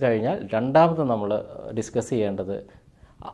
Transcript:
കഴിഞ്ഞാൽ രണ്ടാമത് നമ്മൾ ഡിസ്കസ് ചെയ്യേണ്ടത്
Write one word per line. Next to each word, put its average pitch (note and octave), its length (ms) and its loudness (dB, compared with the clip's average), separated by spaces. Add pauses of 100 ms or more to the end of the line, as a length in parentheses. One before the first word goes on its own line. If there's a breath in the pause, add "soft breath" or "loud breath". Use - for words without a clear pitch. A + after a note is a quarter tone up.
കഴിഞ്ഞാൽ A#2 500 0
രണ്ടാമത് D#3 580 4
നമ്മൾ G#2 180 -2 (480)
ഡിസ്കസ് A2+ 320 -2
ചെയ്യേണ്ടത് G2+ 760 -4 (480 soft breath)